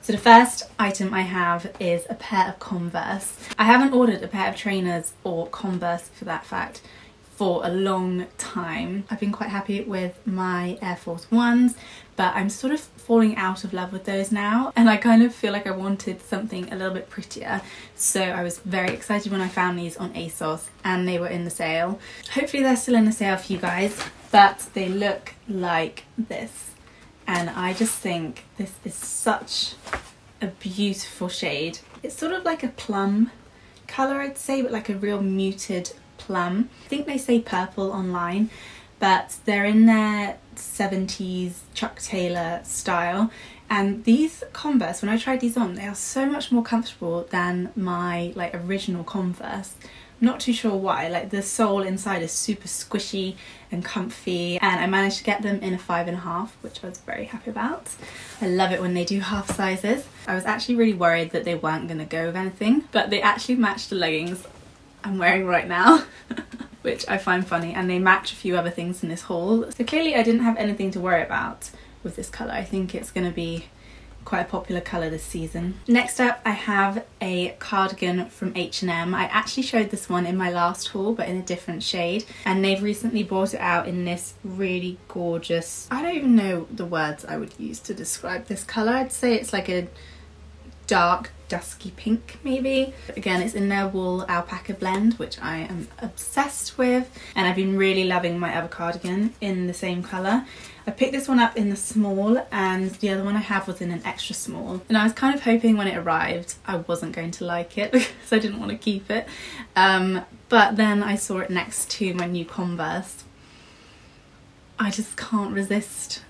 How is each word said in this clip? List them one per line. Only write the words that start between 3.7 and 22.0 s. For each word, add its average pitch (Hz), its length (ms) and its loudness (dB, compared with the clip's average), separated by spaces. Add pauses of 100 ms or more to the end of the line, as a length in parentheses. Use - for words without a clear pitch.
ordered 240 320 4
a 185 40 -8
pair 190 220 -2
of 196 60 -6
trainers 180 580 -2 (100)
or 170 240 -4
Converse, 175 640 -4
for - 160 -16
that 170 200 -6
fact, - 360 -8 (560)
for 175 260 2
a 175 60 0
long 185 560 0 (140)
time. 175 720 -6
I've 214 80 -6
been 202 120 0
quite 208 180 -6
happy 196 320 -4
with 185 440 -6
my 185 560 -2
Air 180 140 -4
Force 170 340 -10
Ones, 240 460 6 (400)
but 185 200 0
I'm 196 140 0
sort 262 240 -2
of 302 60 0
falling 226 560 4
out 190 280 -2
of 190 100 -6
love 185 200 -4
with 185 120 -8
those 196 260 -2
now, 214 440 2
and 233 140 10
I 208 80 6
kind 226 240 8
of 233 140 6
feel 208 180 0
like 202 140 -4
I 190 40 -2
wanted 190 500 -4
something 190 520 -6
a - 20 -8
little 190 180 -4
bit - 180 -8
prettier. - 500 -8 (340)
So - 280 2
I 175 180 -2
was 175 180 -4
very 185 300 -2
excited 208 420 -2
when 196 100 0
I 185 80 0
found 180 280 0
these 170 200 -6
on 180 160 -8
asos, 165 560 -6 (140)
and 185 240 0
they 180 120 0
were 175 80 -2
in 175 160 -4
the 175 80 -6
sale. 170 480 -2 (340)